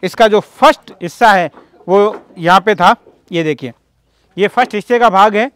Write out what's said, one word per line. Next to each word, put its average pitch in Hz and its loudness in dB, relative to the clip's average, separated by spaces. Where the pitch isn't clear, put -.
इसका 220 0
जो 208 2
फर्स्ट - -2
हिस्सा 208 0
है, 180 0
वो 202 -2
यहाँ 180 2
पे 208 -2
था। 185 2
ये 170 -4
देखिए, 139 -8
ये 196 -2
फर्स्ट 247 -2
हिस्से 233 -2
का 233 2
भाग 202 2
है 233 -2